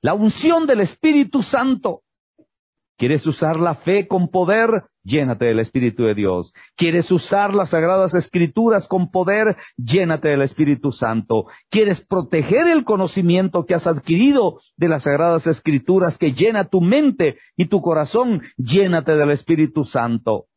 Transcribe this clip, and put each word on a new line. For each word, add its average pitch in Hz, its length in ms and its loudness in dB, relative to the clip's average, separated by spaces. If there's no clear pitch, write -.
La 160 100 0
unción 302 540 0
del 240 140 2
Espíritu 285 600 0
Santo. 247 600 -2
¿Quieres 143 280 0
usar 160 320 -2
la 165 160 0
fe 196 320 -2
con 185 220 -2
poder? 208 560 0
Llénate 127 440 -2
del 113 120 2
Espíritu 117 460 -2
de 107 100 2
Dios. 95 380 -2
¿Quieres 170 340 0
usar 196 440 0
las 190 160 -2
Sagradas 175 440 0
Escrituras 185 720 0
con - 240 -2
poder? 202 460 0
Llénate 160 520 -2
del 139 140 2
Espíritu 143 500 -2
Santo. 113 540 -2
¿Quieres 202 360 0
proteger 185 640 0
el 320 160 2
conocimiento 185 800 0
que 180 100 -2
has 165 120 -2
adquirido 180 760 0
de 170 120 0
las 151 160 -2
Sagradas 160 420 0
Escrituras 165 720 0
que 147 160 0
llena 208 340 0
tu 185 120 0
mente 208 580 2
y 175 100 0
tu 196 140 0
corazón? 175 640 -2
Llénate 160 600 0
del 147 140 2
Espíritu 156 540 -2
Santo. 117 600 -4